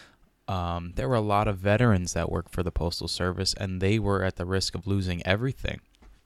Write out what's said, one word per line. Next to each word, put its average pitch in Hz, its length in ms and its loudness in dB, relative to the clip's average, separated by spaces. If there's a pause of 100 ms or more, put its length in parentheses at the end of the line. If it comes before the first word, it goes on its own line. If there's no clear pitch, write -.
(480)
Um, 87 480 -4
there 117 140 -2
were 127 60 2
a 110 60 4
lot 104 260 2
of 98 100 0
veterans 101 560 4
that 85 180 0
worked 85 220 -4
for 90 80 0
the 87 100 -2
Postal - 360 -2
Service, 92 480 -2
and 92 260 -6
they 101 160 4
were 101 260 2
at 92 120 0
the 90 100 -6
risk 92 300 -2
of 87 100 -10
losing 92 400 -2
everything. 101 540 -2 (460)